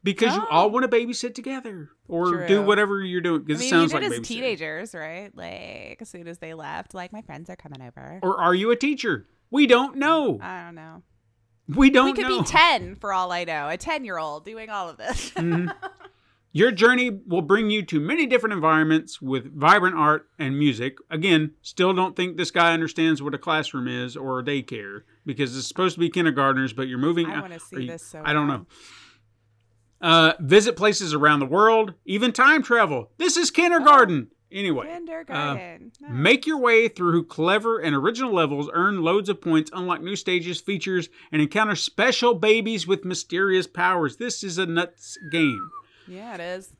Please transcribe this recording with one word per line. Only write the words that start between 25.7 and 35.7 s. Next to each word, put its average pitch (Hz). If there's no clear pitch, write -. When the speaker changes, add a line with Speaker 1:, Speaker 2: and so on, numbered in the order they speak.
Speaker 1:
to 165
be 170
kindergartners, 135
but 131
you're 127
moving 165
Speaker 2:
I -
Speaker 1:
out. -
Speaker 2:
wanna 170
see -
Speaker 1:
Are 139
you, 127
Speaker 2:
this 165
so 156
Speaker 1:
I 151
don't 151
Speaker 2:
bad. 139
Speaker 1:
know. 87
Uh, 165
visit 202
places 208
around 151
the 135
world, 214
even 208
time 285
travel. 170
This 330
is 339
kindergarten. 277
Speaker 2:
Oh, -
Speaker 1:
Anyway, 156
uh, 339
Speaker 2:
kindergarten. 233